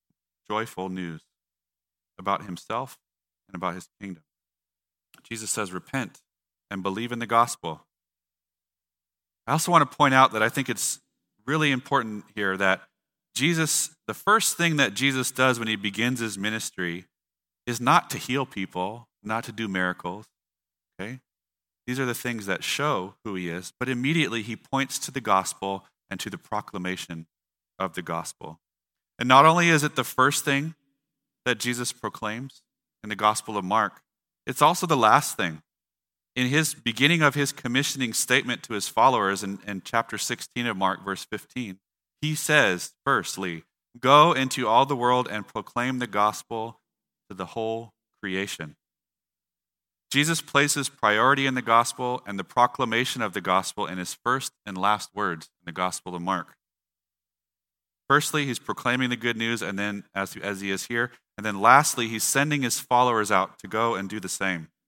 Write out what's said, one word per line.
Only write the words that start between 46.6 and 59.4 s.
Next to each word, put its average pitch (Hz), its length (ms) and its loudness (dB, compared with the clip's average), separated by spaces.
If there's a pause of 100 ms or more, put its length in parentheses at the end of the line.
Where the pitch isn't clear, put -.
to 101 60 -16
the 92 120 -8
whole 113 460 -6 (300)
creation." 92 540 -6 (1300)
Jesus 156 300 2
places 143 480 0
priority 123 560 2
in 135 100 0
the 127 60 -2
gospel 117 640 2
and 101 140 -8
the 92 60 -8
proclamation 123 760 0
of 104 120 -2
the 101 80 -4
gospel 92 460 0
in 92 120 -10
his 90 160 -8
first 127 380 -4 (120)
and 98 140 -10
last 101 360 0
words 90 360 -4 (100)
in - 60 -20
the 85 60 -10
Gospel 90 420 -6
of 87 80 -8
Mark. 90 340 -6 (1500)
Firstly, 147 380 2
he's 120 120 -4
proclaiming 123 520 -2
the 120 60 -2
good 113 200 -2
news, 113 260 -4